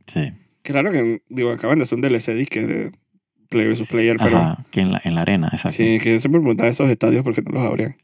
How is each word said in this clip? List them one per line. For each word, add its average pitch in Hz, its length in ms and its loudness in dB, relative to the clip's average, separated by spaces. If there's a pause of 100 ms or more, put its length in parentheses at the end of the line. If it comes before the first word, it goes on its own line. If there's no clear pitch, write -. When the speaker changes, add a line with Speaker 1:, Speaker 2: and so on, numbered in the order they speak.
(120)
Speaker 1:
Sí. 143 200 -4 (320)
Speaker 2:
Qué 143 100 -6
raro 151 180 0
que, 117 380 0
digo, 120 220 -2
acaban 120 260 0
de 143 60 2
hacer 123 140 -2
un 123 40 -4
D 139 60 0
L 120 120 0
C 113 140 -4
disque - 320 -2
de - 260 -6 (580)
Player 110 180 0
versus 113 200 -2
Player, 117 300 2
pero 101 200 4
Speaker 1:
Ajá, 82 340 -2
que 95 100 0
en 92 100 2
la, 92 120 -2
en 85 120 -2
la 82 60 0
arena, 85 300 0
exacto. - 260 -4
Speaker 2:
sí, 113 240 2
que 117 120 2
yo 110 60 4
siempre 147 220 2
preguntaba 127 260 2
a 127 40 2
esos 135 180 2
estadios 120 340 2
por 117 120 -2
qué - 80 -2
no - 80 -8
los 127 120 -2
abrían. 113 400 -2